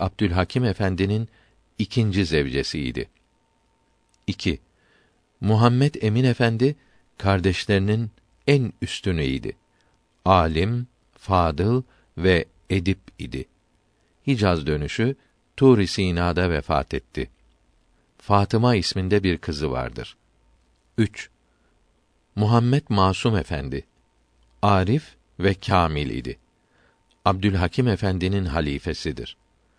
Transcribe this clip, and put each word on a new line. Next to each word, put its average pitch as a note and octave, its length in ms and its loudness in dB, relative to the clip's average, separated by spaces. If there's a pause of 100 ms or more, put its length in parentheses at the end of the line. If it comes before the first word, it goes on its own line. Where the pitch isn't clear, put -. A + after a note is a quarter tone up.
Abdülhakim F#2 640 -2
Efendi'nin G2 640 -2 (500)
ikinci G#2 480 0
zevcesiydi. C#2 800 -4 (1200)
İki, F#2 320 -4 (840)
Muhammed A#2+ 600 2
Emin A2 240 2
Efendi, A#2+ 520 2 (420)
kardeşlerinin G2 920 0 (360)
en C3+ 260 2 (100)
üstünüydi. C2+ 720 -4 (680)
Alim, F#2 640 2 (260)
fadıl F#2 720 0 (360)
ve F2 260 2 (260)
edip F#2+ 280 -2 (200)
idi. A#2+ 260 -10 (840)
Hicaz G2 400 0
dönüşü D2+ 500 -2 (400)
Tur-i B2 300 6
Sina'da F2 640 0
vefat D2 440 -2
etti. C2+ 360 -8 (880)
Fatıma G#2+ 560 2
isminde F#2+ 480 0
bir F2+ 160 0
kızı D2 320 -6
vardır. B1+ 460 -8 (840)
Üç, - 320 -4 (1080)
Muhammed A#2+ 520 2
Masum G2+ 480 2
Efendi, C#2 500 -6 (760)
arif G2+ 540 0 (220)
ve F#2+ 160 2
kâmil D#2 560 0
idi. A#1+ 280 -8 (840)
Abdülhakim F#2+ 640 0
Efendi'nin F#2+ 560 -2
halifesidir. D2 920 -6 (420)